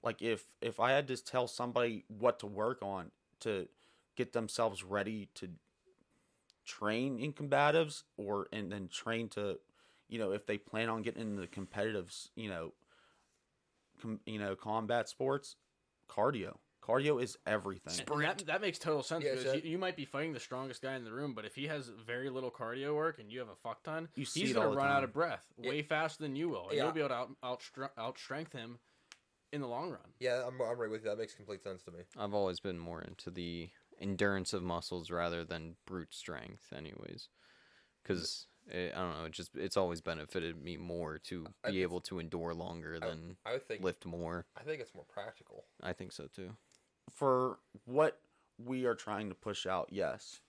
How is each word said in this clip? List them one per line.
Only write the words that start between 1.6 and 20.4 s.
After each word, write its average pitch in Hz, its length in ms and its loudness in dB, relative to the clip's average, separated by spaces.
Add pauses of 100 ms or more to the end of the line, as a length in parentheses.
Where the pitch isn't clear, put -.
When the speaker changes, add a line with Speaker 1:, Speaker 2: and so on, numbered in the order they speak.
Speaker 1:
what 110 340 4
to 110 40 -6
work 104 380 0
on 95 260 -2 (300)
to 98 280 0 (480)
get 123 180 -2
themselves 113 500 2
ready 101 520 0
to 92 140 -8 (1160)
train 117 540 0
in 143 140 -2
combatives 147 720 4 (140)
or, 101 340 0
and 104 200 -4
then 98 160 -4
train 113 420 -2
to, 104 280 -2 (500)
you 117 120 -6
know, 101 120 2
if 104 140 0
they 107 140 0
plan 113 300 0
on 113 120 0
getting 110 200 -2
into 104 200 -2
the 87 60 -4
competitives, 101 880 -2
you 110 140 -6
know, 82 240 -4 (1300)
com-, 110 240 -4
you 107 140 -4
know, 101 160 0
combat 110 540 0
sports, 135 460 -2 (540)
cardio. 113 480 2 (260)
Cardio 135 380 6
is - 240 -2
everything. 95 480 0 (180)
Speaker 2:
And 147 120 4
that, 190 240 2
that 165 120 2
makes 202 200 0
total 151 240 2
sense 165 200 0
Speaker 3:
Yeah, 139 120 4
Speaker 2:
because 127 100 0
Speaker 3:
so 131 80 4
Speaker 2:
you, 156 100 2
you 165 140 0
might 185 180 0
be 143 80 -6
fighting 151 300 -2
the 123 60 -4
strongest 131 420 -6